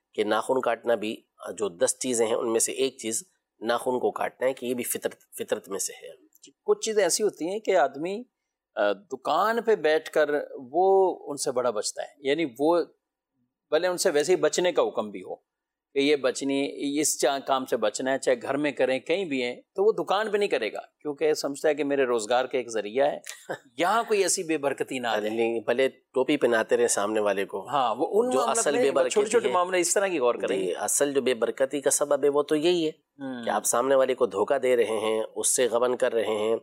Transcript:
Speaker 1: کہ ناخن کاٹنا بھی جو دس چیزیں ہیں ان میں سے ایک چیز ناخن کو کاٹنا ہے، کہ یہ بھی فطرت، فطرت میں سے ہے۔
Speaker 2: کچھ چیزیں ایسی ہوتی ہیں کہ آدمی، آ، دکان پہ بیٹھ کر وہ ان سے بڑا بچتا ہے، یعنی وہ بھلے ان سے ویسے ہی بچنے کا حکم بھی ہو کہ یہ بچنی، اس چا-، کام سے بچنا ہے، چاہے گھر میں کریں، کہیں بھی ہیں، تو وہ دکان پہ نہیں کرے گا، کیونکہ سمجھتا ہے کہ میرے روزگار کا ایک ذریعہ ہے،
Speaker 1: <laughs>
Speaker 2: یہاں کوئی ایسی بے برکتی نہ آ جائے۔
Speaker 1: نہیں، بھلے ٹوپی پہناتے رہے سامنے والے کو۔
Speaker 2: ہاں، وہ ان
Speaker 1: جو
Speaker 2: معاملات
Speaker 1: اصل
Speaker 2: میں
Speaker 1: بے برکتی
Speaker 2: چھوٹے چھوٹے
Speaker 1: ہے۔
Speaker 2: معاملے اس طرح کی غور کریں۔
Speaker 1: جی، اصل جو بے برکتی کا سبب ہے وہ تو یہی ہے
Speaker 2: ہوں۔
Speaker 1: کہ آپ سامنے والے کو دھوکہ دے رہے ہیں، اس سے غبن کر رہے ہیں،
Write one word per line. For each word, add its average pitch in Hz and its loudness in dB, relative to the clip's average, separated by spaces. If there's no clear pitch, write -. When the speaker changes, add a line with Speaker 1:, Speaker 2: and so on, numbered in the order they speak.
Speaker 1:
کہ 107 0
ناخن 110 0
کاٹنا 117 0
بھی 107 -4
جو 104 -2
دس 90 -2
چیزیں 117 0
ہیں 113 0
ان 117 0
میں 113 2
سے - -2
ایک 131 -4
چیز 110 -6
ناخن 120 -2
کو 107 0
کاٹنا - -4
ہے، 135 0
کہ 127 -10
یہ 127 -2
بھی 120 -6
فطرت، - -6
فطرت 110 -6
میں 95 -6
سے - -8
ہے۔ - -18
Speaker 2:
کچھ 208 0
چیزیں 214 2
ایسی 175 2
ہوتی 170 0
ہیں 196 -4
کہ 196 0
آدمی، 160 0
آ، 104 2
دکان 165 -2
پہ 220 2
بیٹھ 156 0
کر 151 2
وہ 180 4
ان 143 -8
سے 143 -2
بڑا 123 0
بچتا - -4
ہے، - -10
یعنی 160 0
وہ 160 4
بھلے 165 2
ان 180 -2
سے 180 2
ویسے 147 2
ہی 180 6
بچنے 165 2
کا 135 2
حکم 107 -4
بھی 98 -12
ہو 87 -14
کہ - -6
یہ 143 4
بچنی، 139 -2
اس - -2
چا-، 143 0
کام 131 0
سے 135 -2
بچنا 113 -2
ہے، 135 0
چاہے 123 0
گھر 123 -2
میں 147 -2
کریں، 131 0
کہیں 180 -4
بھی 139 -4
ہیں، 123 -6
تو - -4
وہ 208 2
دکان 208 -2
پہ 202 0
نہیں 202 0
کرے 110 0
گا، - -10
کیونکہ 151 0
سمجھتا 147 -4
ہے 151 2
کہ 147 -4
میرے 139 0
روزگار 123 0
کا 131 -4
ایک 117 -4
ذریعہ 110 -2
ہے، 165 -6
Speaker 1:
<laughs> - -12
Speaker 2:
یہاں 196 2
کوئی 208 2
ایسی 180 -2
بے 160 -2
برکتی 135 -4
نہ 123 -6
آ 113 0
جائے۔ 107 -2
Speaker 1:
نہیں، 113 0
بھلے 123 2
ٹوپی - -2
پہناتے 117 2
رہے 120 4
سامنے 107 0
والے 98 0
کو۔ 95 -8
Speaker 2:
ہاں، 123 0
وہ 170 0
ان 247 -2
Speaker 1:
جو 254 0
Speaker 2:
معاملات 226 0
Speaker 1:
اصل 151 0
Speaker 2:
میں 240 2
Speaker 1:
بے - 2
برکتی 131 0
Speaker 2:
چھوٹے 208 2
چھوٹے 240 2
Speaker 1:
ہے۔ - -2
Speaker 2:
معاملے 180 2
اس 170 0
طرح 196 2
کی 175 -2
غور 120 4
کریں۔ 113 -2
Speaker 1:
جی، 90 -2
اصل 139 0
جو 135 2
بے 127 2
برکتی 120 -2
کا 139 0
سبب 143 2
ہے 147 6
وہ 143 4
تو 156 0
یہی 165 2
ہے 156 0
Speaker 2:
ہوں۔ 131 -12
Speaker 1:
کہ 110 -2
آپ 107 0
سامنے 131 2
والے 131 4
کو 123 2
دھوکہ 104 0
دے 127 2
رہے 110 2
ہیں، 110 0
اس - 0
سے 131 4
غبن 120 0
کر 120 0
رہے 110 0
ہیں، 107 0